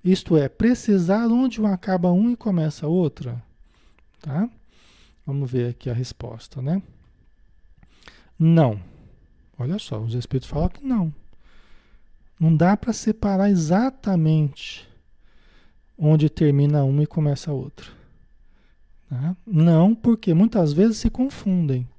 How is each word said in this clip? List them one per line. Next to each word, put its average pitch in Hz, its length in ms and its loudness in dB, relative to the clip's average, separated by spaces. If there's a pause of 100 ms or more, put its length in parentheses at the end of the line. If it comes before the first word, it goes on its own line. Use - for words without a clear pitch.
Isto 180 340 2
é, 139 120 2
precisar 208 760 0
onde 240 340 0
um 214 60 0
acaba 180 440 0
um 208 200 2
e 240 60 -2
começa 160 500 -4
a - 20 -2
outra? 135 540 -4 (760)
Tá? 160 300 -4 (800)
Vamos 139 240 -4
ver 120 200 -2
aqui 123 200 -10
a 117 40 -4
resposta, 120 680 -10
né? 170 200 -4 (1600)
Não. 160 420 4 (760)
Olha 147 200 -6
só, 107 220 -10
os 113 140 -6
espíritos 123 340 -6
falam 156 220 -2
que - 160 -14
não. 196 260 -2 (1300)
Não 160 180 2
dá 180 220 4
pra 220 160 -6
separar 202 560 0
exatamente 165 1400 -2 (1080)
onde 151 320 4
termina 147 520 2
uma 139 200 0
e 151 40 0
começa 147 440 -4
a 143 40 -4
outra. - 460 -14 (1080)
Tá? 147 340 -4
Não, 170 480 4
porque 226 400 0
muitas 175 400 2
vezes 214 260 2
se - 120 -10
confundem. 175 760 -4 (120)